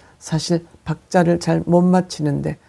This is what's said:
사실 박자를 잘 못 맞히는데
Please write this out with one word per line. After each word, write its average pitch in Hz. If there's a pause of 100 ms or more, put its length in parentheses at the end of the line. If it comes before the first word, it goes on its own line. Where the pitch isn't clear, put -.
(180)
사실 165 (180)
박자를 170
잘 165
못 175
맞히는데 151 (120)